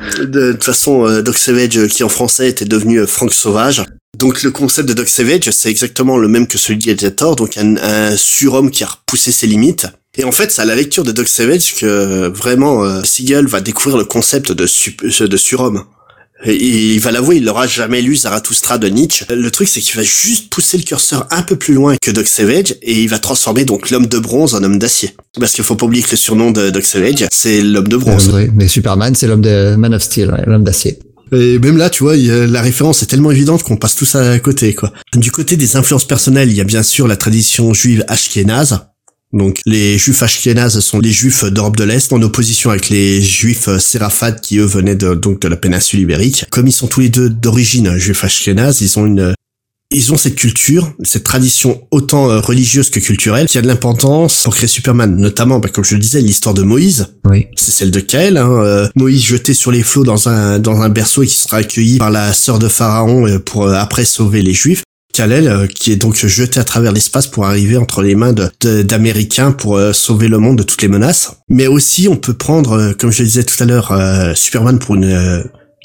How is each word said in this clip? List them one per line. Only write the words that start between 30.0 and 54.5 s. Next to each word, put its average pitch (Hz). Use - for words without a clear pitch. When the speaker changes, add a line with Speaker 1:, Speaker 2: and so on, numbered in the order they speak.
Speaker 2:
Steel, -
ouais, -
l'homme 107
d'acier. -
Speaker 1:
Et 123
même 143
là, 170
tu 135
vois, 151
il 131
y 117
a, 120
la 120
référence 135
est 104
tellement 147
évidente 143
qu'on 113
passe -
tous -
à 123
côté, 120
quoi. 104
Du 120
côté 160
des 135
influences 131
personnelles, 135
il 104
y 101
a -
bien 110
sûr 127
la 107
tradition 110
juive 110
ashkénaze, 107
donc, 98
les 104
juifs 92
ashkénazes 117
sont -
les 110
juifs 120
d'Europe 104
de 107
l'Est, 113
en 120
opposition 113
avec 98
les 98
juifs, 113
euh, 95
séraphates 107
qui, -
eux, 104
venaient 98
de, 92
donc 98
de 95
la 87
péninsule 90
ibérique. 92
Comme 127
ils 131
sont -
tous -
les 127
deux 123
d'origine, 117
euh, 90
juifs 95
ashkénazes, 110
ils 101
ont 107
une, 98
ils 139
ont 156
cette 143
culture, 147
cette -
tradition 127
autant, 139
euh, 110
religieuse 127
que -
culturelle, 110
qui 139
a 117
de 123
l'importance 135
pour -